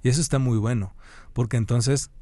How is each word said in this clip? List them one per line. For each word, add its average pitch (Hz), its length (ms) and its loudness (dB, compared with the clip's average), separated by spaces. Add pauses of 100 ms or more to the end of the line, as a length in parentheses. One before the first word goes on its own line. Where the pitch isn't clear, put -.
Y 131 80 2
eso 139 100 2
está 143 180 0
muy 123 200 2
bueno, 107 360 -2 (380)
porque 120 240 -2
entonces 120 540 0 (120)